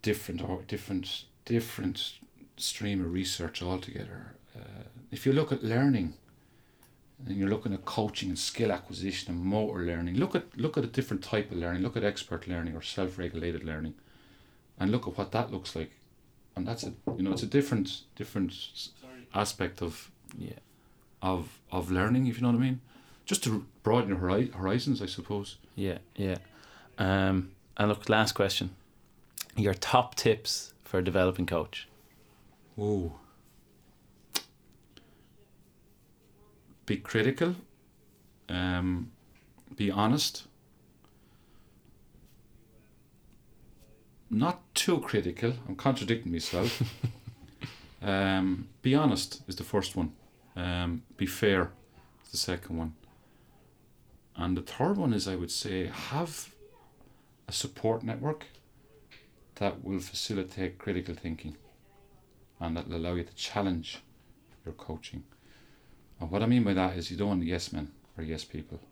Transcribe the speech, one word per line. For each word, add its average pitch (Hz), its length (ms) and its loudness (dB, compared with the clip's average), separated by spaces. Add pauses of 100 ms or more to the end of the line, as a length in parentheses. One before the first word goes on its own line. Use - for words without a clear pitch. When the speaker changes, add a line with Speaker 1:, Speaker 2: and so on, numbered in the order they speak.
Speaker 1:
different 87 400 0
or 92 260 -2
different, - 560 -4 (200)
different - 680 -2 (440)
stream 101 480 -2
of 85 80 -2
research 87 500 -2
altogether. - 720 -6 (220)
Uh, 104 280 -14 (260)
if - 160 -2
you 135 60 6
look 147 200 4
at 131 120 -2
learning, 113 500 4 (1120)
and 95 100 -4
you're 98 140 2
looking 107 240 0
at - 100 -8
coaching 104 460 -2
and 92 80 -4
skill 113 340 0
acquisition 90 600 -6
and 87 100 -4
motor 101 400 2
learning, 87 320 -2
look 160 180 2
at, - 220 -2
look 117 220 0
at 123 60 2
a - 20 -4
different 113 360 -2
type 104 280 0
of 90 80 -4
learning. 87 240 0
Look 113 140 0
at 113 80 0
expert 90 440 -4
learning 85 260 -4
or 82 80 -8
self-regulated 87 840 -4
learning, 78 300 -6 (840)
and 98 120 2
look 120 160 0
at 85 120 -6
what 101 140 -4
that 110 180 0
looks - 260 -8
like. 80 140 -4 (640)
And 92 100 -4
that's 113 180 -4
a, 131 80 -8 (240)
you 92 60 0
know, 95 100 2
it's - 100 0
a - 40 -2
different, 127 560 2 (140)
different 98 360 -2
s-, - 380 -12 (100)
Speaker 2:
Sorry. 123 340 -18
Speaker 1:
aspect 98 480 -2
of, - 280 -6 (280)
Speaker 2:
Yeah. - 160 -8 (680)
Speaker 1:
of, 92 380 -2 (120)
of 90 200 -2
learning, 110 360 4
if 117 100 0
you 117 60 -2
know 123 100 4
what 117 40 6
I 123 80 4
mean. 131 160 0 (460)
Just - 180 -2
to 110 220 0 (160)
broaden 107 260 6
your 95 100 0
hori-, 92 340 4
horizons, 104 500 2
I 98 40 -4
suppose. - 520 -6 (160)
Speaker 2:
Yeah, 95 240 -2 (180)
yeah. 92 220 0 (600)
Um, 95 520 4 (260)
and 104 140 4
look, 104 180 -2
last 107 240 6
question. 95 380 2 (840)
Your 101 180 4
top - 400 4
tips - 580 2 (120)
for - 160 0
a 90 40 0
developing 92 400 4
coach? - 420 -2 (920)
Speaker 1:
Ooh. 101 340 0 (3750)
Be 107 100 2
critical. 135 580 2 (920)
Um, 90 640 0 (640)
be 98 160 2
honest. 110 520 2 (3750)
Not 143 320 2 (120)
too 170 260 4
critical. 104 540 0 (140)
I'm 95 80 -4
contradicting 113 560 2
myself. 90 540 0
Speaker 2:
<laughs> - 60 -8 (1120)
Speaker 1:
Um, 95 640 2 (120)
be 127 140 4
honest 139 520 2
is 90 100 -8
the - 60 -8
first - 320 0
one. 82 180 0 (440)
Um, 87 460 0 (160)
be 123 80 2
fair 98 440 4 (540)
is - 60 -20
the - 80 -6
second 85 400 -4
one. 80 160 -4 (1400)
And 90 220 2
the 90 60 -2
third 180 340 0
one 160 160 2
is, 98 160 0
I 92 80 -2
would 87 140 -4
say, 92 380 -2
have - 640 -6 (920)
a - 60 -10
support - 500 0
network 147 440 -4 (1120)
that - 280 -2
will 95 160 -2
facilitate 92 800 -4
critical 90 360 -4
thinking 80 440 -8 (1000)
and 82 160 -2
that 82 140 -4
will 82 80 -4
allow 85 200 -2
you 87 80 -2
to - 100 -16
challenge 92 640 -2 (680)
your - 80 -10
coaching. - 520 -12 (960)
And 82 100 -6
what 101 120 2
I 113 40 4
mean 120 180 6
by 101 80 4
that 92 240 4
is 85 140 -6
you 90 80 -6
don't 101 100 2
want 92 140 2
yes 87 280 -2
men 73 200 -6 (260)
or 80 80 -6
yes 80 200 -6
people. 78 360 -10 (120)